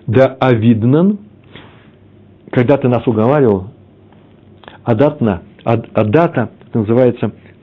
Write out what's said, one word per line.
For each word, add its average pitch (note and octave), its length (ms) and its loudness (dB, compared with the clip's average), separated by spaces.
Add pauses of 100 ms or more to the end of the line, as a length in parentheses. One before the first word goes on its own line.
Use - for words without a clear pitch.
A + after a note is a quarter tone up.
да C3 340 0
авиднан», B2+ 800 2 (1300)
когда B2+ 280 0
ты C3 100 -2
нас A#2+ 180 -2
уговаривал, A2+ 640 0 (1120)
адатна, A#2+ 600 0 (220)
ад-, A#2 300 -2
адата, A#2 560 0 (180)
это - 100 -6
называется, A#2 540 0 (300)